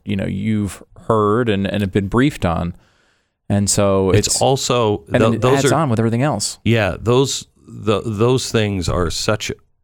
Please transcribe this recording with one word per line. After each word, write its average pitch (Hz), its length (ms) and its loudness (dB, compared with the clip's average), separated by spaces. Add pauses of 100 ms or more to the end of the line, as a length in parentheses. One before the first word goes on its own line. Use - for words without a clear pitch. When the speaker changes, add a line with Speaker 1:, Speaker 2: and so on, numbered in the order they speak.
Speaker 1:
you 101 100 -4
know, 95 100 -4
you've 101 560 -4 (260)
heard 110 420 2
and, 98 180 0
and 101 140 -4
have 95 100 -2
been 101 160 0
briefed 123 380 0
on. 85 280 -2 (760)
And 101 200 2
so 98 420 2
Speaker 2:
It's 104 160 4
Speaker 1:
it's - 140 -2
Speaker 2:
also, 120 680 0
Speaker 1:
and - 40 2
Speaker 2:
tho-, 123 40 2
Speaker 1:
then 117 140 4
it 107 80 -2
Speaker 2:
those 127 180 4
Speaker 1:
adds 139 140 2
Speaker 2:
are 147 80 2
Speaker 1:
on 147 80 0
with 110 100 0
everything 117 220 0
else. 131 420 -4
Speaker 2:
Yeah, 107 340 2
those, 127 500 0 (200)
the, 107 320 -2
those 117 500 0
things 101 380 -2
are 85 220 0
such, - 420 -4 (320)